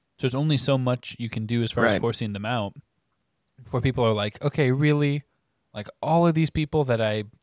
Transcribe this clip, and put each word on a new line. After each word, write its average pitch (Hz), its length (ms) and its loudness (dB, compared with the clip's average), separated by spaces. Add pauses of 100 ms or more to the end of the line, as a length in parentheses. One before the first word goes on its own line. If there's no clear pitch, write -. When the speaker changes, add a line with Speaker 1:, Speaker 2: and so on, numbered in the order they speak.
(180)
Speaker 1:
So - 40 -20
there's 127 120 0
only 151 220 2
so 139 200 2
much 123 440 -2
you 117 80 -6
can 110 180 -4
do 117 160 0
as 110 80 -2
far 117 160 2
as 110 60 4
Speaker 2:
Right. 92 80 2
Speaker 1:
forcing 113 320 -4
them 101 120 -8
out 110 300 -4 (880)
before - 180 -6
people 127 240 0
are 113 80 4
like, 107 300 -4
"Okay, 139 300 2
really? 147 500 2 (500)
Like, 104 160 -10 (120)
all 165 240 2
of 160 120 4
these 160 140 2
people 151 340 0
that 117 160 0
I 107 240 0 (180)